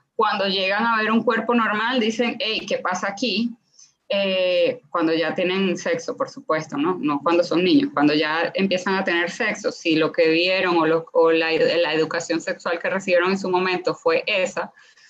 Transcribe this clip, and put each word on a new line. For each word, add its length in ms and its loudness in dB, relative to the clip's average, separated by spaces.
cuando 300 0
llegan 360 0
a 140 0
ver 140 0
un 120 2
cuerpo 300 0
normal, 460 0
dicen, 400 -2
"Hey, 280 -4
¿qué 120 -2
pasa 300 -4
aquí?". 420 -2
Eh, 800 0
cuando 240 0
ya 220 0
tienen 420 0
sexo, 400 -4
por 120 -4
supuesto, 480 -6
¿no? 220 -2
No 220 -2
cuando 220 2
son 200 0
niños, 300 4
cuando 200 2
ya 420 0
empiezan 400 0
a 80 0
tener 260 0
sexo, 420 -4
si 260 0
lo 140 2
que 180 4
vieron 480 2
o, 100 4
lo, 240 2
o 200 4
la, 200 2
la 420 2
educación 480 0
sexual 380 -4
que 100 -2
recibieron 420 2
en 60 0
su 120 -4
momento 440 0
fue 320 0
esa, 460 -2